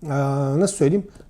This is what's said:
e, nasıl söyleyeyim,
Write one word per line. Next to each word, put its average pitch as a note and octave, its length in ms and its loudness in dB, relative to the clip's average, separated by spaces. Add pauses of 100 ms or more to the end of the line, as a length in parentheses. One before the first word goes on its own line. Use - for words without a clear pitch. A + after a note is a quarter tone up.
e, D#3+ 60 -10 (520)
nasıl G3 160 0
söyleyeyim, F#3 300 2 (240)